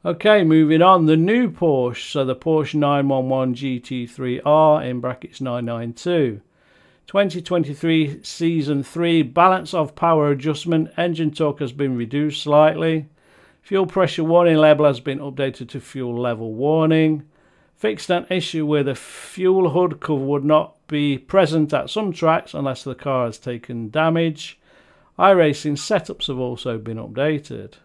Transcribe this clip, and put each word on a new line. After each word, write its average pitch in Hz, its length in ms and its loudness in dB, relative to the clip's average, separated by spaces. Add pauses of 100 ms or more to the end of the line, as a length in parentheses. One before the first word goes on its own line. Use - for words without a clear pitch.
Okay, 190 400 2
moving 160 400 6
on. 180 240 6
The 160 100 6
new 214 320 2
Porsche, 135 640 -2
so 139 120 -2
the 131 120 -2
Porsche 156 400 -2
nine 143 320 2
one 131 200 0
one 131 280 -2
G 127 240 -6
T 123 260 -8
three 123 400 -6
R, 151 380 4
in 127 160 -6
brackets 123 420 -10
nine 123 240 -6
nine 117 280 -8
two. 143 480 -2 (680)
Twenty 190 340 -2
twenty-three 160 800 -2
season 151 600 -2
three, 170 400 0
balance 175 500 2
of 156 220 -2
power 160 340 2
adjustment, 156 680 -2
engine 165 340 -2
torque 147 280 -2
has 127 120 -6
been 135 260 -4
reduced 143 440 -4
slightly. 156 640 2 (560)
Fuel 196 220 -2
pressure 175 380 -2
warning 165 340 4
label 151 280 6
has 135 140 2
been 139 200 -8
updated 135 500 -8
to 139 100 -12
fuel 120 400 -8
level 113 340 -4
warning. 156 680 2 (520)
Fixed 214 340 -6
an 175 200 0
issue 170 360 -4
where 147 180 0
the 131 120 -4
fuel 185 720 0
hood 165 300 0
cover 143 240 -2
would 143 220 -2
not 151 320 2 (100)
be 147 300 -2
present 156 560 0
at 131 160 -4
some 208 220 -4
tracks 165 420 -2
unless 139 300 -6
the 127 120 -10
car 127 300 -4
has 113 120 -8
taken 117 520 -10
damage. 160 680 -2 (580)
iRacing 156 600 2
setups - 500 -6
have 127 120 -8
also 123 380 -8
been 110 200 -10
updated. 117 760 -8 (120)